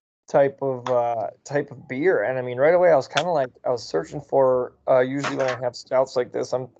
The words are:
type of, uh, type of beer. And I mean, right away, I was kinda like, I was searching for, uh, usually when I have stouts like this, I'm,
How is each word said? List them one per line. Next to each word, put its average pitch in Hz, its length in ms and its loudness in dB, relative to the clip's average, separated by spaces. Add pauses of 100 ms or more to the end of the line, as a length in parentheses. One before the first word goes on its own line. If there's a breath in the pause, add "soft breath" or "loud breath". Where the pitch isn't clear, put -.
(260)
type 139 340 2
of, 127 280 -4
uh, 120 400 0 (160)
type 143 260 -4
of - 180 -18
beer. 139 340 0
And 131 160 -2
I 123 40 -4
mean, 123 160 -6
right 151 160 4
away, 175 160 4
I 156 60 6
was 131 120 0
kinda 165 220 0
like, 139 180 0 (160)
I 123 60 -2
was 120 120 -4
searching 151 380 -6
for, 127 520 0 (140)
uh, 131 140 4
usually 139 360 -2
when 131 120 -2
I 123 140 -4
have 123 120 -6
stouts - 420 -2
like 123 160 -2
this, 123 200 -4
I'm, 127 160 -6 (120)